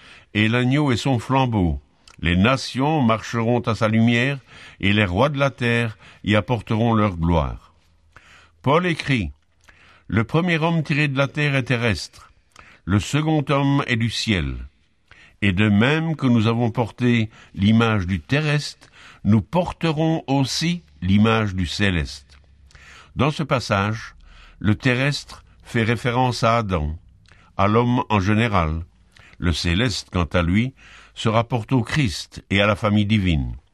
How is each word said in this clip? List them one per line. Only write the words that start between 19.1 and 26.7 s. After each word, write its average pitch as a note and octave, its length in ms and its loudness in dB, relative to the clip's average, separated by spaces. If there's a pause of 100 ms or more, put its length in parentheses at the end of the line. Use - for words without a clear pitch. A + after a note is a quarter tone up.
nous G#2 200 4
porterons D#3+ 840 -2
aussi D3 560 -2 (200)
l'image G#2 520 4
du F#2 120 -2
céleste. » F2+ 580 -2 (920)
Dans C#3+ 160 0
ce E3 100 -6
passage, A2 720 -2 (460)
le G#2 160 2
terrestre C3 680 -2 (200)
fait A#2 180 -2
référence A#2+ 640 0
à A#2 140 4
Adam, E2 380 -2 (600)